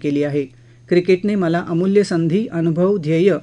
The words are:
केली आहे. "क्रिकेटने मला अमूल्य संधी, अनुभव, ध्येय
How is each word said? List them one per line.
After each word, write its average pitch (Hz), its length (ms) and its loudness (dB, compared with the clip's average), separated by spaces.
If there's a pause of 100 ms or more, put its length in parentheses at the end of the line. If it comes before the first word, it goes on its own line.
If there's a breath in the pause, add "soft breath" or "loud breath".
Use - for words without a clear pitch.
केली 143 220 -2
आहे. 143 220 -2 (440 soft breath)
"क्रिकेटने 185 460 0
मला 175 320 -2
अमूल्य 190 360 2
संधी, 175 480 0
अनुभव, 170 460 0
ध्येय 165 460 2